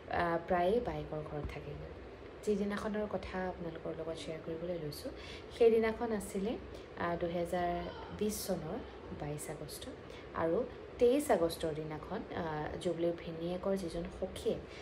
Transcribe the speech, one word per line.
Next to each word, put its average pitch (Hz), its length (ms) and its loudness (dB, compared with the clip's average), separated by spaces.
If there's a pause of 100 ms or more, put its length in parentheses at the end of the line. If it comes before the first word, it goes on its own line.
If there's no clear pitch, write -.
(100)
আহ, 170 280 4 (100)
প্ৰায়ে 185 320 6
বায়েকৰ 156 360 -4
ঘৰত 147 280 -4 (100)
থাকেগৈ। 147 380 -8 (520)
যিদিনাখনৰ 208 680 0
কথা 185 380 -2
আপোনালোকৰ 165 500 -6
লগত 165 180 -4
শ্বেয়াৰ 160 300 -6
কৰিবলৈ 170 320 -2
লৈছোঁ, 151 320 -6 (480)
সেইদিনাখন 226 540 8
আছিলে, 202 440 0 (420)
আহ, 175 180 0
দুহেজাৰ 175 640 2 (360)
বিছ 208 280 0
চনৰ 170 320 0 (420)
বাইছ 147 300 -4
আগষ্ট। 151 380 -8 (460)
আৰু 170 300 4 (340)
তেইছ 262 320 6
আগষ্টৰ 165 440 4
দিনাখন, 156 460 -4 (160)
আহ, 160 440 -2
জুবলিৰ 170 380 2
ভিনীয়েকৰ 180 580 0
যিজন 170 280 -2 (160)
সখীয়ে 190 360 0 (260)